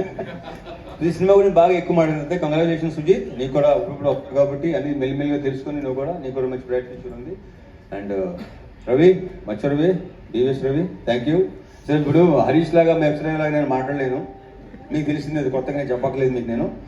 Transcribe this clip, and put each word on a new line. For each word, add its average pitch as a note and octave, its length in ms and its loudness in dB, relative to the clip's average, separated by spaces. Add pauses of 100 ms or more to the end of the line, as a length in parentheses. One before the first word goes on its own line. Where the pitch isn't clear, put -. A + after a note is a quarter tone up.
(1040)
ఈ E3+ 60 2
సినిమా F#3 220 4
గురించి G3 200 6
బాగా E3+ 180 8
ఎక్కువ F3 240 0
మాట్లాడితే, D#3 420 2
కంగ్రాచులేషన్స్ D#3+ 580 0
సుజిత్, D#3+ 440 0
నీకు C3 140 -4
కూడా C#3+ 200 4
ఇప్పుడు C#3+ 360 0
వస్తుంది B2+ 260 -4
కాబట్టి C#3+ 380 2
అన్ని C#3 260 -2
మెల్లిమెల్లిగా C#3+ 420 0
తెలుసుకొని C#3 360 -4
నువ్వు C3 180 -4
కూడా, C#3 220 -4
నీకు C3 180 -8
కూడా B2+ 120 -2
మంచి B2 200 -8
బ్రైట్ B2 180 -2
ఫ్యూచర్ B2 340 -14
ఉంది. E3 180 -12 (560)
And, G3+ 180 -8
uh, F#2 180 -2 (600)
రవి, E3 400 4 (180)
మచ్చ G#2+ 200 -4
రవి, D#3 260 2 (400)
డివిఎస్ C3 300 0
రవి, C#3 200 0
thank B2 500 -4
you. F#3+ 140 2 (400)
సరే, D3 120 2
ఇప్పుడు D3+ 380 4
హరీష్ D#3 360 2
లాగా, E3 240 6
మెప్స్ D3+ 260 0
లాగా D#3 260 -2
నేను D3 180 0
మాట్లాడలేను, C3+ 600 -2 (640)
మీకు D3 140 -2
తెలిసింది D3 340 -2
అది B2+ 100 0
కొత్తగా C3+ 280 -4
నేను B2+ 140 -4
చెప్పట్లేదు C3 420 0
మీకు A#2 140 -4
నేను. C3 240 -2 (160)